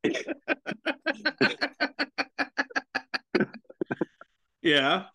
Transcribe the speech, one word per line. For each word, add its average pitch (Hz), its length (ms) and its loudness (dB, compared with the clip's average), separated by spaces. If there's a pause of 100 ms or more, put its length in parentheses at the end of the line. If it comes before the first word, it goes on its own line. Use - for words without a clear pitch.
<laughs> - 1500 -2 (3000)
Yeah. 151 540 4